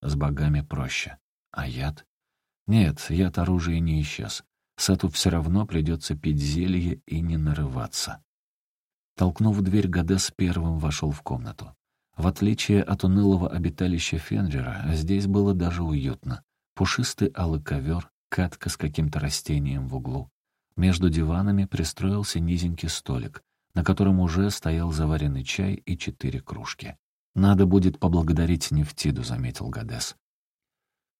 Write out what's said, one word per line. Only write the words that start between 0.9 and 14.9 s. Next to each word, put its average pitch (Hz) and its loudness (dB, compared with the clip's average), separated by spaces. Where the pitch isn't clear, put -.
А 71 -6
яд?" 67 -6
"Нет, 98 4
яд 90 2
оружия 85 2
не 80 2
исчез. - -8
Сету 95 2
все 87 2
равно 85 2
придется 80 -2
пить 76 0
зелье 85 0
и 80 -4
не 82 0
нарываться". 76 -4
Толкнув 101 2
дверь, 95 2
Гадес 90 0
первым 85 0
вошел 76 -2
в 71 -8
комнату. - -10
В 85 0
отличие 101 2
от - -2
унылого 95 4
обиталища 87 -2
Фенрира, 73 -4